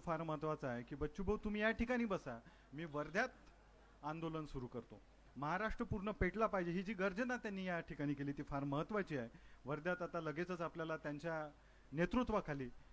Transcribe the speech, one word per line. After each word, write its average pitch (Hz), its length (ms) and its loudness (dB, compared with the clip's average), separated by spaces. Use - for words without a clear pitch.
फार 165 180 2
महत्त्वाचा 156 440 0
आहे 120 160 0
की, 147 120 -6
"बच्चूभाऊ, 190 420 2
तुम्ही 208 240 0
या 220 100 6
ठिकाणी 233 340 2
बसा, 147 340 -2
मी 156 120 -4
वर्ध्यात 156 440 0
आंदोलन 160 420 -2
सुरू 127 220 -4
करतो." 113 320 -8
महाराष्ट्र 185 460 0
पूर्ण 208 280 -2
पेटला 196 360 2
पाहिजे, 185 240 2
ही 185 120 0
जी 202 100 -2
गर्जना 202 420 2
त्यांनी 196 320 -4
या 175 120 0
ठिकाणी 147 340 0
केली, 143 180 0
ती 143 120 -4
फार 143 200 0
महत्त्वाची 160 540 2
आहे. 117 120 -2
वर्ध्यात 156 360 0
आता 170 180 -2
लगेचच 165 420 -2
आपल्याला 160 360 0
त्यांच्या 151 520 -2
नेतृत्वाखाली 175 760 4